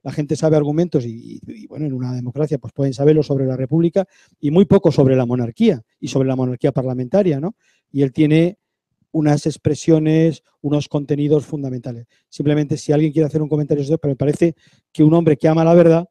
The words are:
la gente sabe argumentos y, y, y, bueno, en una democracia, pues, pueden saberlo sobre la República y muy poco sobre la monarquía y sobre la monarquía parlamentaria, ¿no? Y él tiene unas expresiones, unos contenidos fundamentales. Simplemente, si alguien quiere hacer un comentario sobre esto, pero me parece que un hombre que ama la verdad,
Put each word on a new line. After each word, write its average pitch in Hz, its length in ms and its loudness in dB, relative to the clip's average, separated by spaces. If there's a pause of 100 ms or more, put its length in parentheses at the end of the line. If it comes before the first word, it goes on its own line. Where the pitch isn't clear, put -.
la 131 80 -10
gente 151 240 -4
sabe 156 220 2
argumentos 147 480 -2
y, 113 400 -14
y, 220 180 -18
y, - 40 -20
bueno, - 180 -10
en 135 80 -6
una 127 200 -6
democracia, 127 460 -6
pues, 113 140 -14
pueden 139 200 -4
saberlo 147 300 2
sobre 139 220 -2
la 131 100 -4
República 165 500 -2 (340)
y 143 120 -2
muy 185 140 4
poco 190 260 4
sobre 131 240 2
la 127 100 0
monarquía 123 560 0 (180)
y - 100 -10
sobre 135 180 0
la 131 80 -2
monarquía 127 380 -2
parlamentaria, 131 680 -2
¿no? 175 160 -8 (360)
Y 139 120 0
él 135 80 0
tiene 156 480 2 (520)
unas 151 360 0
expresiones, 156 960 0 (180)
unos 147 280 -4
contenidos 147 560 -2
fundamentales. 127 640 -10 (220)
Simplemente, 147 480 -2
si - 140 -6
alguien 151 220 2
quiere 156 120 2
hacer 151 160 -2
un 151 80 -4
comentario 147 340 -2
sobre 143 120 -2
esto, 160 60 -8
pero 143 100 -2
me 127 60 -4
parece 147 380 0 (360)
que 156 120 2
un 156 100 6
hombre 165 240 4
que - 100 0
ama 160 160 2
la 165 100 4
verdad, 170 380 4